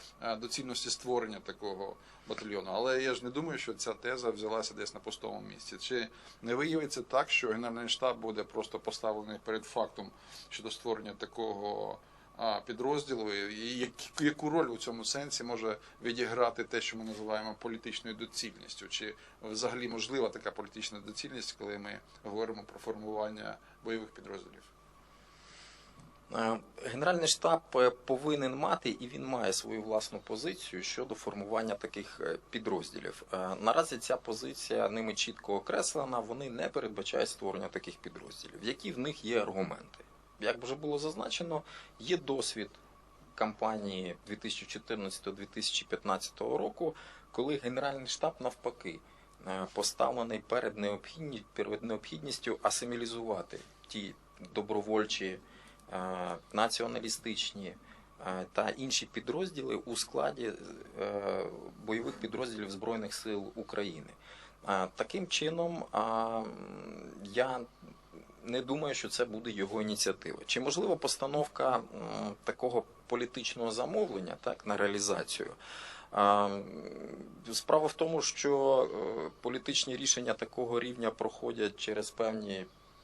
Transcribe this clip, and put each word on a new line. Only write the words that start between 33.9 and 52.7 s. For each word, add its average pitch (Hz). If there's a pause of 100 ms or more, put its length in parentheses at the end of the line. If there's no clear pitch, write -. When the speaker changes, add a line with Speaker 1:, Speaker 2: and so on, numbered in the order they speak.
Speaker 2:
ця 120
позиція 113
ними 110
чітко -
окреслена, 131
вони 120
не 127
передбачають 110
створення 95
таких 95
підрозділів. -
Які 135
в 127
них 143
є 113
аргументи? 95 (420)
Як 117
вже 127
було 147
зазначено, 156 (380)
є 147
досвід 135 (640)
кампанії 104 (120)
дві 104
тисячі 107
чотирнадцятого-дві 101
тисячі -
п'ятнадцятого 101
року, 185 (360)
коли 135
Генеральний 131
штаб, -
навпаки, 120 (480)
е, 95
поставлений 117
перед 107
необхідні-, 104 (100)
перед 104
необхідністю 117
асимілізувати 113 (280)